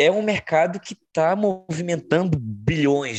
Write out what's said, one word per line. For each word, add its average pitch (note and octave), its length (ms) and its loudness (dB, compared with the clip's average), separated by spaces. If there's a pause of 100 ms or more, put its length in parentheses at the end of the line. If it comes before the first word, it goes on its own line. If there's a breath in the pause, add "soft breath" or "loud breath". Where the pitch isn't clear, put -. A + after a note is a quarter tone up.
é D#3 80 6
um G#3 120 0
mercado F3+ 580 0
que - 160 -14 (160)
tá E3 240 0
movimentando F3 1040 0
bilhões B2+ 800 0